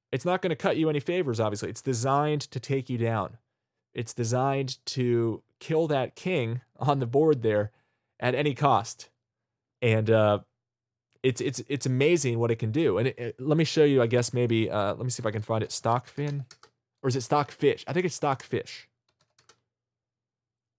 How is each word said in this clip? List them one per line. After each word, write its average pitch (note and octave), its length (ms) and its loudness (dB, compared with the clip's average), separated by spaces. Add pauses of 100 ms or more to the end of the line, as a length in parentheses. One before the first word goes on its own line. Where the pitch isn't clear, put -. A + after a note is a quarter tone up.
(120)
It's C3 120 -4
not F3+ 160 0
gonna F3 160 -2
cut D#3+ 200 0
you D#3 120 2
any D3 120 0
favors, D3 400 -2
obviously. G#2 300 -2
It's A2+ 120 -10
designed C#3 600 0
to - 180 -12
take C3+ 280 -4
you B2 100 -4
down. A2+ 400 -2 (560)
It's A#2+ 200 -8
designed C3 720 -2
to A#2 560 0 (160)
kill D#3+ 300 -2
that C3+ 260 -2
king B2 480 -4 (160)
on C#3 200 2
the B2+ 80 -2
board C#3+ 360 4
there G#2+ 280 0 (500)
at B2 140 0
any D3 200 0
cost. A#2+ 540 0 (720)
And, A2 300 2
uh, G#2+ 300 6 (800)
it's, C3 180 0
it's, C3 280 -4
it's C#3 180 -4
amazing C3+ 540 2
what A#2 100 2
it A2+ 60 0
can A2 160 -4
do. B2 260 2
And G#2+ 100 0
it, - 100 -6
it, A#2+ 220 -8
let D3+ 160 0
me E3 80 2
show D#3 200 4
you, C#3 180 6
I A#2 40 4
guess, A#2+ 260 0
maybe, A#2 360 2
uh, G2+ 260 -2
let G#2+ 100 -6
me B2+ 60 -4
see A#2+ 100 -6
if A2+ 60 -6
I G#2+ 40 -2
can G#2+ 120 -4
find A2 200 -2
it. - 80 -6
Stockfin? C#3 760 -4 (560)
Or C#3 60 -2
is B2 80 0
it C3 60 -4
Stockfish? D3 640 0
I B2 60 -6
think F3+ 140 0
it's D#3+ 80 -4
Stockfish. - 720 -4 (1900)